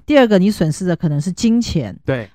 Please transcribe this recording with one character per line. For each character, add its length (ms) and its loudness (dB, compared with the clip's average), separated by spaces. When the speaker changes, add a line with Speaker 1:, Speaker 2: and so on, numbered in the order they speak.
Speaker 1:
第 120 4
二 80 6
个， 120 4
你 120 2
损 200 -2
失 140 -6
的 100 0
可 140 -2
能 120 -2
是 100 -4
金 300 0
钱。 440 -4
Speaker 2:
对。 300 -4